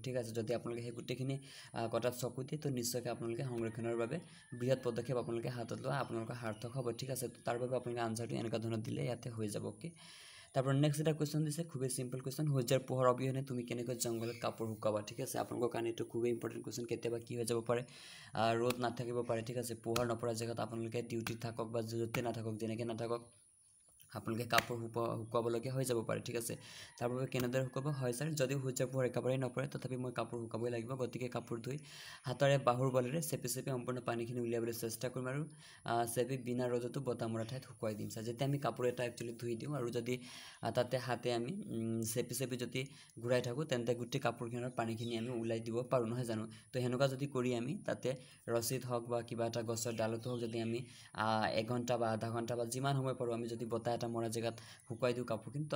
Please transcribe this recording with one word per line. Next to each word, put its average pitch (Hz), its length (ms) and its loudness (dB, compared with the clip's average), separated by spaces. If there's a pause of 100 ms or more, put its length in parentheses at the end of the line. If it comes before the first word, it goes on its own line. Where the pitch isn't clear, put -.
ঠিক 127 140 -2
আছে? 113 140 0
যদি 113 240 0
আপোনালোকে 117 280 -2
সেই 120 100 -6
গোটেইখিনি, 131 480 -2 (320)
আ, 117 200 -2
কথাত 120 260 2
চকু 127 240 -2
দিয়ে, 151 200 -4
তো 143 80 2
নিশ্চয়কৈ 123 380 0
আপোনালোকে 117 340 -2
সংৰক্ষণৰ 117 540 0
বাবে 120 240 0 (380)
বৃহৎ 127 240 4
পদক্ষেপ 120 340 0
আপোনালোকে 117 320 0
হাতত 117 320 -4
লোৱা, 139 180 0
আপোনালোকৰ 117 360 -2
সাৰ্থক 117 360 -6
হ'ব, 123 220 0
ঠিক 131 180 -6
আছে? 120 180 -2
তো - 160 -14
তাৰ 120 140 2
বাবে 127 180 0
আপোনালোকে 120 240 -2
আনচাৰটো 113 340 0
এনেকুৱা 117 240 0
ধৰণত 113 260 0
দিলে 117 180 -2
ইয়াতে 123 280 -2
হৈ 110 180 -2
যাব, 110 180 -4
অ'কে? 107 240 -6 (640)
তাৰ 131 100 4
পৰা 135 80 4
নেক্সট 147 280 6
এটা 156 120 4
কুৱেশ্যন 151 320 2
দিছে, 151 200 -2
খুবেই 131 240 -2
চিম্পল 127 300 -2
কুৱেশ্যন, 131 280 -2
"সূৰ্যৰ 135 320 6
পোহৰ 127 280 4
অবিহনে 127 360 6
তুমি 123 200 -2
কেনেকৈ 120 340 -2
জংঘলত 113 440 0
কাপোৰ 113 260 0
শুকুৱাবা?" 107 340 2
ঠিক - 200 -6
আছে? 120 180 -2
আপোনালোকৰ 117 340 2
কাৰণে 117 160 2
এইটো 113 160 0
খুবেই 120 280 4
ইম্পৰ্টেণ্ট 117 320 -2
কুৱেশ্যন। 117 200 -4
কেতিয়াবা 117 340 0
কি 117 180 -6
হৈ 117 80 0
যাব 117 160 4
পাৰে, 120 240 2 (480)
আ, 113 220 4
ৰ'দ 120 240 4
নাথাকিব 120 440 0
পাৰে, 117 200 0
ঠিক 120 140 -6
আছে? 113 180 -2
পোহৰ 117 320 2
নপৰা 117 260 0
জেগাত 117 280 -2
আপোনালোকে 113 420 -2
ডিউটিত 117 380 -4
থাকক 113 260 -4
বা 117 160 0
য'তে 113 400 -2
নাথাকক, 113 340 -2
যেনেকৈ 113 280 -2
নাথাকক, 117 460 -2 (800)
আপোনালোকে 113 360 -2
কাপোৰ 117 300 4
শুকুৱা-, 113 380 0
শুকুৱাবলগীয়া 117 580 2
হৈ 131 100 2
যাব 117 220 2
পাৰে, 107 140 0
ঠিক 120 160 -4
আছে? 117 200 -4 (420)
তাৰ 123 100 2
বাবে 131 180 0
কেনেদৰে 127 360 2
শুকুৱাব? 131 260 -2
হয় 131 240 2
ছাৰ, 151 220 -2
যদিও 139 240 2
সূৰ্যৰ 131 280 0
পোহৰ 131 180 2
একেবাৰেই 123 340 2
নপৰে, 131 280 0
তথাপি 131 300 -4
মই 123 160 -2
কাপোৰ 117 280 -2
শুকুৱাবই 113 300 -2
লাগিব। 117 260 -2
গতিকে 123 320 -2
কাপোৰ 120 320 -4
ধুই 131 180 -4 (440)
হাতেৰে 139 360 4
বাহুৰ 123 320 4
বলেৰে 127 320 2
চেপি 127 260 -2
চেপি 127 220 -2
সম্পূৰ্ণ 123 300 -2
পানীখিনি 117 400 -2
উলিয়াবলৈ 117 320 2
চেষ্টা 117 360 -2
কৰিম 127 200 -4
আৰু, 147 180 -2 (380)
আ, 117 300 2
চেপি 127 220 2
বিনা 123 320 0
ৰ'দতো 120 320 0
বতাহ 120 280 0
মৰা 113 160 -2
ঠাইত 131 200 -6
শুকুৱাই 107 300 -4
দিম 107 140 -6
ছাৰ। 110 160 -6
যেতিয়া 123 240 0
আমি 143 100 4
কাপোৰ 123 280 2
এটা 123 180 2
একচুৱেলি 117 320 -4
ধুই 120 200 -2
দিওঁ 135 180 -4
আৰু 120 160 0
যদি, 120 280 0 (440)
আ, 117 80 0
তাতে 123 280 4
হাতে 120 360 0
আমি, 117 180 0 (140)
উম, 113 360 0
চেপি 117 320 0
চেপি 127 220 -2
যদি 131 300 -2 (340)
ঘূৰাই 123 200 4
থাকোঁ, 123 240 0
তেন্তে 123 300 2
গোটেই 123 260 -2
কাপোৰখনৰ 120 500 0
পানীখিনি 117 480 -2
আমি 117 120 -2 (100)
ওলাই 113 200 0
দিব 117 220 -2
পাৰোঁ, 127 240 4
নহয় 120 180 0
জানো? 110 220 0 (260)
তো 127 80 0
সেনেকুৱা 123 260 4
যদি 131 200 0
কৰি 123 280 2
আমি 120 300 -2
তাতে 120 300 0 (340)
ৰছীত 117 360 2
হওক 120 240 -2
বা 120 140 2
কিবা 117 240 0
এটা 117 160 0
গছৰ 113 340 -2
ডালতো 113 340 0
হওক, 120 100 -2
যদি 113 200 0
আমি, 113 260 0 (280)
আ, 110 380 4
এঘণ্টা 120 440 2
বা 117 140 4
আধা 113 200 0
ঘণ্টা 117 260 0
বা 120 80 0
যিমান 131 320 2
সময় 131 180 2
পাৰোঁ 120 200 0
আমি 117 140 -2
যদি 117 160 -6
বতাহ 113 380 0
এটা 117 120 0
মৰা 117 220 0
জেগাত 113 200 0 (300)
শুকুৱাই 123 300 2
দিওঁ 123 140 -2
কাপোৰখিনি, 117 400 -4
তো 151 40 2